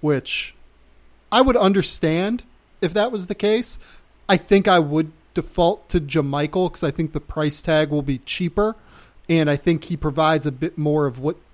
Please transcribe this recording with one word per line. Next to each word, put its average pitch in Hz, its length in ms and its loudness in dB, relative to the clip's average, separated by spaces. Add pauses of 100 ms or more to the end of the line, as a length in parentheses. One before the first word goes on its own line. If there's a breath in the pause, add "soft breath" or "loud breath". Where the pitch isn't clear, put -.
Which - 540 -4 (760)
I 233 120 6
would 254 160 4
understand 190 840 0 (380)
if 165 140 -2
that 214 180 0
was 196 140 -6
the 202 80 -6
case. 220 440 -2 (520 soft breath)
I 185 80 4
think 196 280 4
I 185 120 6
would 156 340 0 (220)
default 180 560 0
to 180 100 0
JaMychal 147 720 -2
'cause - 100 -10
I 156 80 -2
think 156 220 -6
the 151 80 -6
price - 420 -4
tag 156 280 0
will 147 120 -2
be 135 160 -4
cheaper, 202 560 -2 (540 soft breath)
and 160 200 2
I 147 60 2
think 160 300 0
he 175 120 -6
provides 156 500 0
a 147 60 -4
bit 131 240 -6
more 151 300 0
of 127 140 -6
what 147 160 -4 (160)